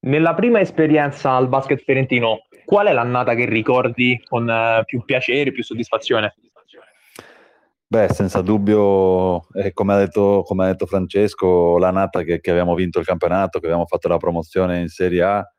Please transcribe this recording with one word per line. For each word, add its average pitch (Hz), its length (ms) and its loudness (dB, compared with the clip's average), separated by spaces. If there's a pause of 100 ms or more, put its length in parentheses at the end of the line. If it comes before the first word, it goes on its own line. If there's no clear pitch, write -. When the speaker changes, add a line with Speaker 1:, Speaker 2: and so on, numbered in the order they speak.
Speaker 1:
Nella 156 300 2
prima 214 280 2
esperienza 147 720 2
al 127 160 2
basket 135 340 -2
ferentino, 127 640 0 (160)
qual 202 240 2
è 170 60 4
l'annata 120 420 0
che 120 100 0
ricordi 123 800 0
con, 117 240 -2
eh, 113 360 2
più 120 180 -6
piacere, 131 480 -2
più 123 120 -8
soddisfazione? 110 720 -4 (1500)
Speaker 2:
Beh, 110 280 2
senza 98 280 -2
dubbio, 95 1120 2
eh, 98 220 -4
come 101 200 -2
ha 101 40 4
detto, 98 460 2
come 95 200 -2
ha 92 40 2
detto 95 180 -2
Francesco, 92 920 0
l'annata 92 460 0
che, 80 160 -4
che - 120 -4
abbiamo 87 220 0
vinto 87 260 -2
il 82 60 -6
campionato, 90 540 -2
che 80 60 -10
abbiamo 85 200 -2
fatto 87 220 -6
la 85 80 0
promozione 87 640 -2
in 87 80 -6
Serie 87 360 -2
A 98 360 -2